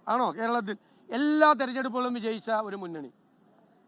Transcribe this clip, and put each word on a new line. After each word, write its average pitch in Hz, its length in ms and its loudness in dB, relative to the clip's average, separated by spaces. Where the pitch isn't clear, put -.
ആണോ? 240 140 2
കേരളത്തിൽ 226 380 -2
എല്ലാ 302 300 6
തെരഞ്ഞെടുപ്പുകളും 247 580 -2
വിജയിച്ച 220 320 -4
ഒരു 196 140 -6
മുന്നണി. 160 280 -8